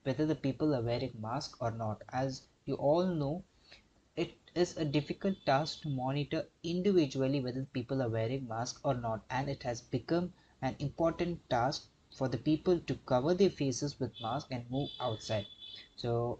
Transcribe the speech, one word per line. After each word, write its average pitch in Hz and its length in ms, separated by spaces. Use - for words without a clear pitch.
whether 147 240
the 156 80
people 143 400
are 120 80
wearing 135 360
mask 113 420
or 117 100
not. 110 320
As 131 300
you 135 80
all 160 320
know, 160 360
it 170 160
is 175 220
a 165 80
difficult 151 500
task 143 380
to 160 60
monitor 139 560
individually 160 760
whether 127 320
people 135 280
are 123 80
wearing 113 380
mask 117 380
or 139 100
not, 113 360
and 131 180
it 139 160
has 120 160
become 170 520
an 127 160
important 165 640
task 127 360
for 131 120
the 127 100
people 156 400
to - 160
cover 135 280
their 185 160
faces 143 480
with 127 140
mask 123 300
and 120 180
move 131 180
outside. 110 460
So 120 440